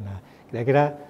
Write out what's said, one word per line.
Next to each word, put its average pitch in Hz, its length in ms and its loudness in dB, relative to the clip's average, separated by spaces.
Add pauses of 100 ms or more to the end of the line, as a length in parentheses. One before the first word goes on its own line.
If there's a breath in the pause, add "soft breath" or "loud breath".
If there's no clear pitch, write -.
Nah, 98 140 -10 (340 loud breath)
kira-kira 135 320 2 (260 loud breath)